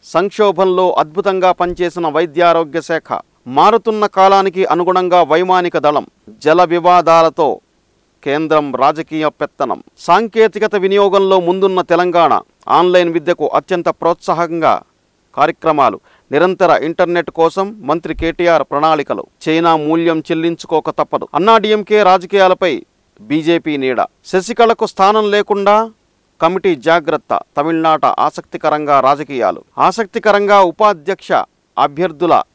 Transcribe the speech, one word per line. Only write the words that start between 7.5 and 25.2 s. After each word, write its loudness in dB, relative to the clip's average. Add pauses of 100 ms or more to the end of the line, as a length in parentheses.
కేంద్రం -2
రాజకీయ -2
పెత్తనం. -6 (160)
సాంకేతికత 0
వినియోగంలో 2
ముందున్న 0
తెలంగాణ. 0 (280)
ఆన్‌లైన్ 2
విద్యకు -4
అత్యంత -2
ప్రోత్సాహకంగా -2 (540)
కార్యక్రమాలు. 0 (320)
నిరంతర 0
ఇంటర్నెట్ -2
కోసం -4
మంత్రి -6
కేటీఆర్ 0
ప్రణాళికలు. -2 (220)
చైనా 2
మూల్యం -2
చెల్లించుకోక -4
తప్పదు. -6
అన్నా 2
డీఎంకే 0
రాజకీయాలపై 2 (380)
బీజేపీ -2
నీడ. -2 (200)
శశికళకు 0
స్థానం 0